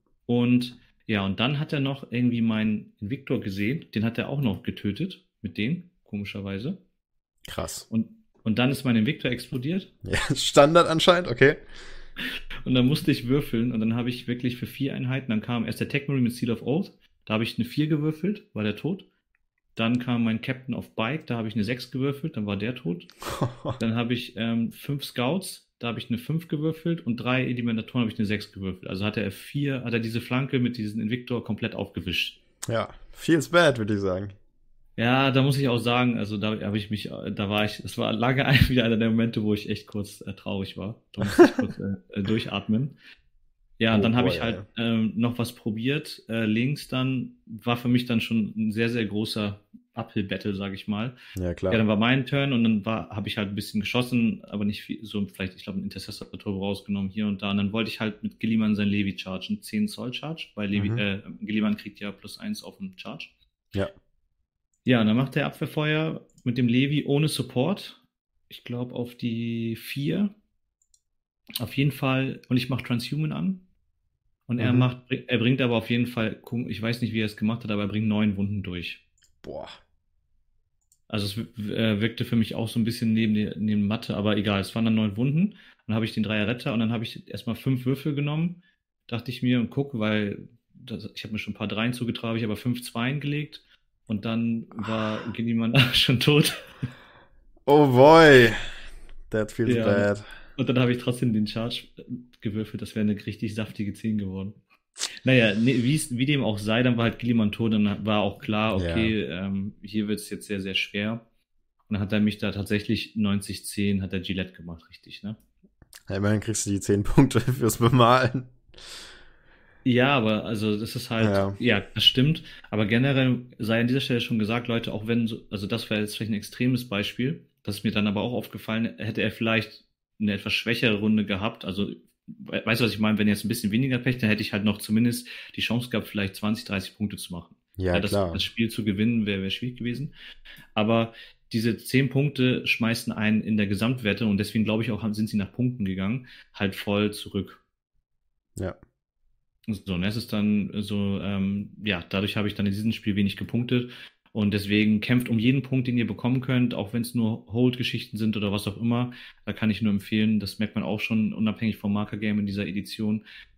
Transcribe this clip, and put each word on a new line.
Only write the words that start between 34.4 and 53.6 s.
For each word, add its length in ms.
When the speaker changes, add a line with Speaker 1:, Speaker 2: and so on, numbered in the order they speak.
Speaker 1:
Ja, 340
da 120
muss 160
ich 100
auch 100
sagen, 400
also 180
da 240
hab 140
ich 160
mich, 180
da 400
war 160
ich, 160
es 160
war 160
lange 320
<laughs> 20
ein-, 220
wieder 160
einer 140
der 120
Momente, 320
wo 120
ich 160
echt 160
kurz, 360
äh, 120
traurig 420
war. 240
Da 100
musste 220
ich 120
kurz, 220
Speaker 2:
<laughs> 0
Speaker 1:
äh, 180
äh, 20
durchatmen. 760
Ja, 180
und 60
Speaker 2:
Oh 0
Speaker 1:
dann 140
hab 100
Speaker 2:
boy, 20
Speaker 1:
ich 140
halt, 180
Speaker 2:
ey. 40
Speaker 1:
ähm, 380
noch 220
was 160
probiert, 720
äh, 180
links 420
dann, 480
war 300
für 120
mich 180
dann 140
schon 360
ein 160
sehr, 180
sehr 160
großer 540
Uphill-Battle, 600
sag 200
ich 140
mal. 280
Speaker 2:
Ja, 200
klar. 180
Speaker 1:
Ja, 60
dann 100
war 80
mein 300
Turn 260
und 120
dann 220
war, 240
hab 160
ich 120
halt 120
ein 60
bisschen 240